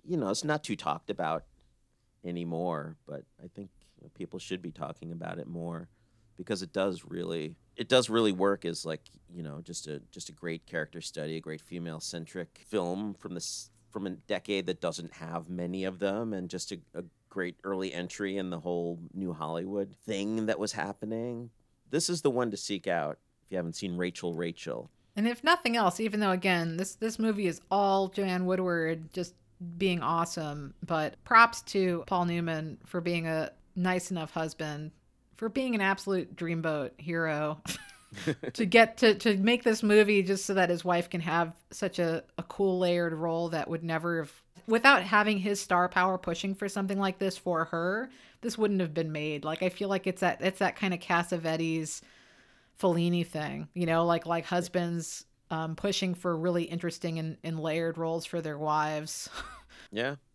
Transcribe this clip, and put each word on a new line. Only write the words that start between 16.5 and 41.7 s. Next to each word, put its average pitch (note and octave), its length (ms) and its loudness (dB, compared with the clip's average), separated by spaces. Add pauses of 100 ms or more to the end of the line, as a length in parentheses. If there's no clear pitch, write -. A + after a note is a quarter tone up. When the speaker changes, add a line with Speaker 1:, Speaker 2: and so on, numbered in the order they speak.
Speaker 1:
a, F#2 80 -8 (160)
a F2+ 80 -8 (260)
great F2+ 360 -6
early F#2+ 280 -2
entry F#2 440 -4
in F#2 140 -2
the E2+ 100 -6
whole E2+ 400 -2 (120)
New F#2 200 -4
Hollywood F2+ 600 -4 (140)
thing G#2+ 400 -2
that G#2 140 0
was G#2 120 -2
happening. A2+ 800 -6 (400)
This D#3+ 180 0
is E3+ 140 -2
the C#3+ 80 4
one A#2+ 220 0
to G2 40 -6
seek G2 300 -6
out D#2+ 320 -2 (260)
if - 60 -20
you F#2 60 -6
haven't E2+ 180 -4
seen F2+ 220 -6
Rachel, F2 380 -4
Rachel. E2+ 560 -6 (260)
Speaker 2:
And G#3 100 0
if A#3+ 160 -2
nothing D4+ 340 4
else, G3 220 2
even G#3+ 220 0
though, G3+ 100 4
again, F3+ 460 2
this, F#3+ 180 -4
this A3 240 -4
movie G#3+ 300 0
is D#3 120 -4 (120)
all G3 340 4
Joanne F#3 400 0
Woodward E3+ 680 0
just F3 220 -6 (420)
being F3+ 240 2
awesome, D3 720 -2 (120)
but D#3 380 0
props A#3 380 8
to F3+ 440 0
Paul F3 200 2
Newman E3 600 -2
for F3 140 -4
being E3+ 260 0
a D#3+ 240 0 (240)
nice F#3 380 0
enough D#3+ 180 -4
husband, D#3 640 -4 (420)
for A3+ 140 -4
being C4 260 0
an G#3+ 60 2
absolute F#3+ 560 0
dreamboat E3 540 -2 (100)
hero, D#3 600 -2 (460)
<laughs> - 460 -4
to A#3 120 0
get A3+ 340 8
to, A3 180 8
to G#3 200 2
make A#3 280 4
this A3 180 4
movie G#3 400 8
just F#3+ 240 0
so G3+ 80 -2
that F#3 160 6
his F3 140 0
wife F3 260 2
can F3 100 -2
have E3 320 0 (200)